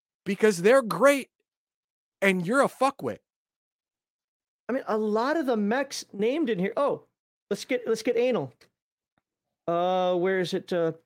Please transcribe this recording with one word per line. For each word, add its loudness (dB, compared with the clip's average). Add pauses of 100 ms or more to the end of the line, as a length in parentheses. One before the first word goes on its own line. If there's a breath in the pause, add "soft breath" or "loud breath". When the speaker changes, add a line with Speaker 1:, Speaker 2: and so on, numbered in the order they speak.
(240)
Speaker 1:
because 2
they're 6
great 2 (920)
and 2
you're 2
a 2
fuckwit. -4 (1500)
Speaker 2:
I -6
mean, -4
a 0
lot 0
of -2
the 0
mechs -2
named -2
in -2
here. -2
Oh, -2 (480)
let's -6
get, -4
let's -2
get -2
anal. 0 (1160)
Uh, 2
where 0
is -4
it? -6
Uh, 0 (140)